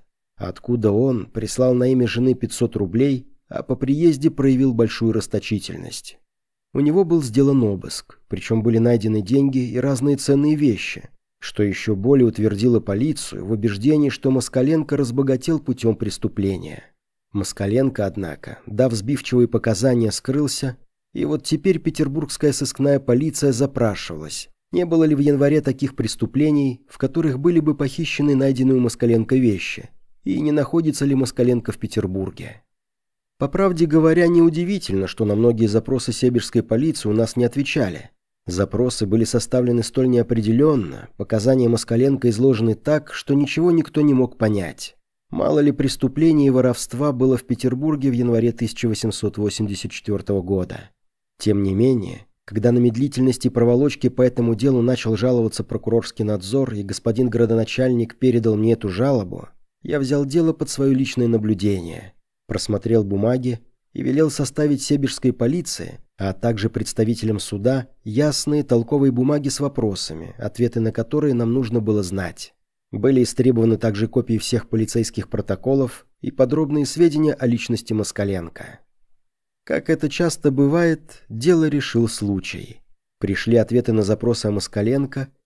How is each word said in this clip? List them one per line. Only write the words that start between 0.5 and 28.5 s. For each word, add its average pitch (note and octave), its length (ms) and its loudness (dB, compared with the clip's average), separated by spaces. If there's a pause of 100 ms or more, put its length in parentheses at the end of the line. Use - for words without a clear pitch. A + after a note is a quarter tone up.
он A#2 340 2
прислал B2 480 0
на B2 160 2
имя B2+ 160 2
жены B2 280 2
пятьсот - 420 -2
рублей, A#2+ 500 0 (220)
а - 160 -8
по C3 100 -4
приезде D3+ 560 2
проявил C3+ 440 2
большую A2+ 380 0
расточительность. - 1080 -6 (520)
У C3+ 60 -6
него D3+ 240 4
был E3+ 180 2
сделан C3+ 440 4
обыск, - 640 -6
причем G#2+ 340 -2
были A2+ 160 2
найдены A2 440 2
деньги C3 360 2
и B2 220 -4
разные C#3 380 0
ценные C#3+ 360 2
вещи – C#3 540 -2 (320)
что - 220 -4
еще G2+ 320 -2
более B2 320 4
утвердило G#2+ 540 2
полицию G#2 640 -4
в G#2 80 -4
убеждении, A2+ 560 0
что C3 240 -2
Москаленко C#3+ 640 0
разбогател C3+ 640 0
путем A2+ 340 -2
преступления. F#2+ 880 -6 (500)
Москаленко, G#2+ 720 -2
однако, F2 600 -10
дав A#2 260 0
сбивчивые A#2+ 540 0
показания, A2+ 640 0
скрылся, C3+ 640 -4 (360)
и E3+ 120 -4
вот D3+ 200 -4
теперь D#3+ 340 0
петербургская D3+ 760 -2
сыскная C#3 460 0
полиция C#3 540 0
запрашивалась, G#2 960 -4 (240)
не F3+ 120 0
было E3 200 2
ли D#3 100 4
в C#3 60 2
январе C#3+ 400 4
таких C3+ 340 -2
преступлений, C3+ 920 0
в - 100 -20
которых C3+ 400 -2
были E3 220 2
бы D3 160 0
похищены C#3+ 580 -2
найденные C3 420 2